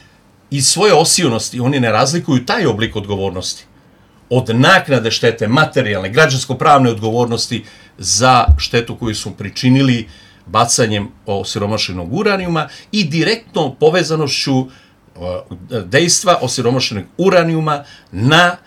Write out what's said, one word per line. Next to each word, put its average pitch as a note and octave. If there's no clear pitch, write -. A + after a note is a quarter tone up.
Iz C#3
svoje G3
osionosti C#3+
oni C3
ne A#2
razlikuju C3+
taj G#3+
oblik A2
odgovornosti G2
od B2+
naknade B2+
štete, A2
materijalne, A2
građansko-pravne C3+
odgovornosti A2+
za B2
štetu A#2
koju A2
su G#2
pričinili B2+
bacanjem G#2+
osiromašenog G2
uranijuma F#3
i G#3
direktno E3
povezanošću, D#3
e, -
dejstva E3
osiromašenog B2
uranijuma E3
na D#3